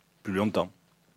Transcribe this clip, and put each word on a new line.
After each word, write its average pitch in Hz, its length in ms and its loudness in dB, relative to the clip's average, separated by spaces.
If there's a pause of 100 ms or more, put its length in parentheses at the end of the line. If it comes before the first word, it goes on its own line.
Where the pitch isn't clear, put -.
(240)
Plus 101 100 -6
longtemps. 95 380 0 (460)